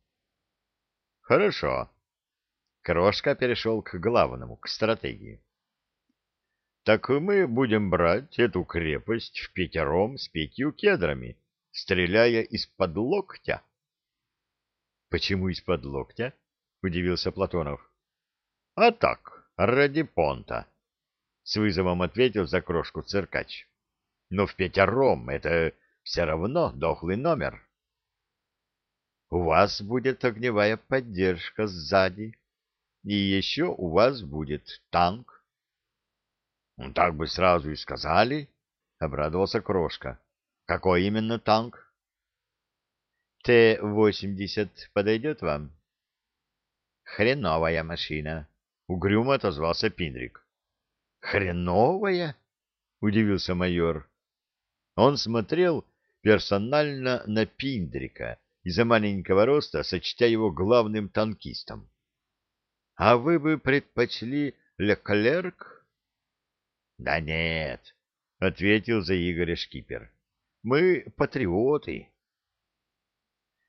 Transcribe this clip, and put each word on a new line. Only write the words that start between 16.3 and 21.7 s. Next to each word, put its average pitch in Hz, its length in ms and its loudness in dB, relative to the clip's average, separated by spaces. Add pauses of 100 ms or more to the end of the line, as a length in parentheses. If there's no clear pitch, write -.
удивился 90 500 -2
Платонов. 82 560 -4 (880)
"А 226 180 4
так, - 560 -4 (100)
ради 139 440 2
понта", 69 640 -4 (760)
с - 120 -8
вызовом 92 460 0